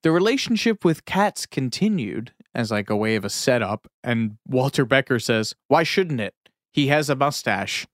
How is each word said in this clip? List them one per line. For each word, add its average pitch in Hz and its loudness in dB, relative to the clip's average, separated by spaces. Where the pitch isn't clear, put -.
"The 165 4
relationship 220 0
with 165 2
Katz 196 -2
continued 127 -4
as, 113 -2
like, 104 -2
a 110 0
way 110 0
of 101 -2
a 101 -4
setup." 110 0
And 113 -2
Walter 131 2
Becker 131 2
says, 110 0
"Why 156 4
shouldn't 156 0
it? 95 -6
He 143 2
has 147 2
a 139 2
mustache." 120 -2